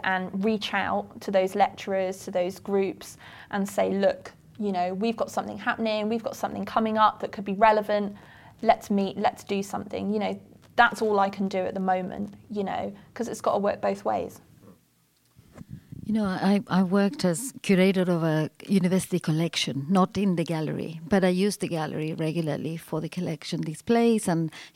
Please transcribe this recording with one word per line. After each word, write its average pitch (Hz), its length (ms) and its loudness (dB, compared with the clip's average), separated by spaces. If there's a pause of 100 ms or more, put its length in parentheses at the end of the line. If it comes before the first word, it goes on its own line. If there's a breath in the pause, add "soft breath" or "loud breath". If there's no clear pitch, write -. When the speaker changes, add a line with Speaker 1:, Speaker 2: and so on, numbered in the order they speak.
Speaker 1:
and 190 400 -2
reach 220 280 0
out 202 500 -2
to 202 100 -6
those 190 240 2
lecturers, 190 680 0
to - 40 -10
those 190 300 -2
groups 196 560 -2 (340 loud breath)
and 202 180 -2
say, 190 220 0
"Look, 190 400 0 (260)
you 208 140 -2
know, 180 240 0
we've 226 220 0
got 214 160 -4
something 208 260 -4
happening, 214 500 -2
we've 226 140 -2
got - 140 -6
something 202 280 -6
coming 220 320 0
up 214 240 4
that 196 120 -6
could 202 120 -8
be 196 100 -2
relevant. 208 600 4 (480 loud breath)
Let's - 260 2
meet, 196 300 0
let's - 240 0
do 202 220 -2
something." 196 480 -6
You 214 80 0
know, 196 200 -4 (360)
that's 233 260 4
all 208 160 2
I 196 100 4
can 196 200 -2
do 190 100 -2
at 185 160 -2
the 190 60 -4
moment, 185 540 -2 (160)
you 202 120 -4
know, 190 300 -4 (220 loud breath)
'cause 226 120 -6
it's 226 140 -8
gotta 208 180 2
work 202 220 0
both 202 240 -2
ways. 208 360 -4 (1700 loud breath)
Speaker 2:
You 214 80 -2
know, 214 100 2
I, 190 420 2
I 185 160 4
worked 196 420 2
as 180 280 0 (100)
curator 185 400 4
of 170 220 2
a 156 260 2 (160)
university 180 540 2
collection, 156 680 -2
not 190 300 4
in 196 160 2
the 170 80 0
gallery, 160 680 -4
but 196 140 4
I 185 60 4
use 185 300 2
the 180 100 -4
gallery 156 460 -4
regularly 160 640 -2
for 160 240 -6
the 165 80 -6
collection 165 520 -6
displays 226 640 2
and 165 240 0 (260 loud breath)